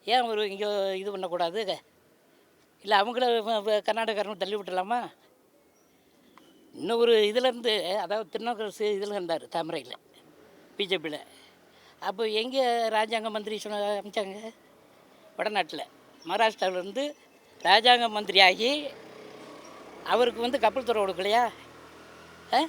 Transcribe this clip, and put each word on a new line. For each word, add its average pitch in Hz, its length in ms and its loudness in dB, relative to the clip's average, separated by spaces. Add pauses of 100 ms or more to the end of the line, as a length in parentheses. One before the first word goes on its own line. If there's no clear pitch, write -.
(120)
ஏன் 254 120 4
அவரு 220 280 -2
இங்க 202 160 -4 (320)
இது 196 140 -8
பண்ணக்கூடாது? 180 480 -4 (1200)
இல்ல, 202 180 0
அவங்கள 240 240 0 (220)
வ-, 226 180 0
வ-, 214 220 2
கர்நாடகக்காரங்க 214 560 -2
தள்ளி 202 160 -4
விட்டுலாமா? 185 400 -2 (1800)
இன்னும் 233 220 0
ஒரு 233 120 6 (140)
இதுலேருந்து, 240 440 0 (300)
அதாவது, 202 300 -4
திருநாவுக்கரசு 214 520 -6 (120)
இதுல 208 200 -6
இருந்தாரு, 165 280 -4 (100)
தாமரையில, 156 400 -6 (840)
பி 202 140 -2
ஜே 185 140 0
பில. 151 120 -6 (920)
அப்போ 202 160 -4 (180)
எங்க 254 220 0 (320)
ராஜாங்க 220 400 0
மந்திரி 214 300 -6
சொன்ன 208 160 -4 (180)
அமைச்சாங்க? 196 400 -6 (1000)
வடநாட்டுல. 180 440 -2 (460)
மகாராஷ்டிராவிலேருந்து 202 760 0 (640)
ராஜாங்க 233 480 6
மந்திரியாகி 196 560 6 (1400)
அவருக்கு 233 320 2
வந்து 247 200 0
கப்பல் 220 240 2
துறை 214 140 4
கொடுக்கலையா? 196 400 2 (1120)
ஆ? 277 120 6